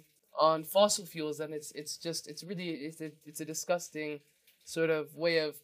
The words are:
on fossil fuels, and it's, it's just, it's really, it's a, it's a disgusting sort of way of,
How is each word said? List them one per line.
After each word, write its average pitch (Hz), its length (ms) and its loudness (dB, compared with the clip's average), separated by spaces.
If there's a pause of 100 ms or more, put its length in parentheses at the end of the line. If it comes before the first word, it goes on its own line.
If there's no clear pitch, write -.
(400)
on 160 240 6
fossil 202 420 4
fuels, 151 340 -4
and 156 140 -6
it's, 151 200 -10
it's - 240 -10
just, 165 300 -6
it's 151 160 -12
really, 175 260 -6
it's 160 320 -8
a, 151 100 -8 (140)
it's 147 160 -12
a 156 40 -6
disgusting 156 760 -4 (420)
sort 160 260 0
of 151 260 0
way 165 240 4
of, 151 240 0